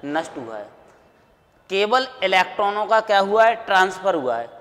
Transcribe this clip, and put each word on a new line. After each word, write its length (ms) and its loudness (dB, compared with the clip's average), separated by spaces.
नष्ट 340 -6
हुआ 180 -12
है। 120 -14
केवल 360 0
इलेक्ट्रॉनों 640 0
का 160 2
क्या 180 2
हुआ 240 4
है? 120 4
ट्रांसफर 580 0
हुआ 220 -2
है। 120 -8